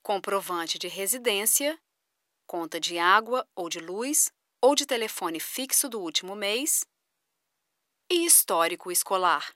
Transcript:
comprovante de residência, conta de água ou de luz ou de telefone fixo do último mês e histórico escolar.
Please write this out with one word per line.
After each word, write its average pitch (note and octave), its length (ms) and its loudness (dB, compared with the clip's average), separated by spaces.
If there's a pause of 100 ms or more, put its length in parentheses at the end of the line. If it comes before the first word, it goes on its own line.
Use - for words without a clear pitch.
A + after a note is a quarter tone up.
comprovante F#3 760 -2
de F3+ 120 -10
residência, A3+ 880 0 (680)
conta E3+ 320 -8
de E3+ 200 -4
água A3 580 2
ou E3+ 140 -6
de B3+ 100 -8
luz A#3+ 540 -2 (280)
ou C#4+ 140 8
de C#4+ 100 0
telefone F#3+ 540 -4
fixo - 480 -2
do A3+ 140 -6
último F3 340 -6
mês G#3+ 500 -2 (1200)
e F4 160 2
histórico F3 640 2
escolar. F3 680 0